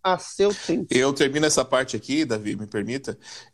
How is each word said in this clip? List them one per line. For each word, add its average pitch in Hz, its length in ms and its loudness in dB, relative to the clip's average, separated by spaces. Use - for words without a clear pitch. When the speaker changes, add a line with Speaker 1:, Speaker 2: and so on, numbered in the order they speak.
Speaker 1:
a 185 140 4
seu 202 360 0
tempo. - 360 -2
Speaker 2:
Eu 135 240 4
termino 147 320 2
essa 147 180 4
parte 131 320 0
aqui, 143 300 -2
Davi, 107 300 -4
me 104 100 -10
permita. 110 520 -6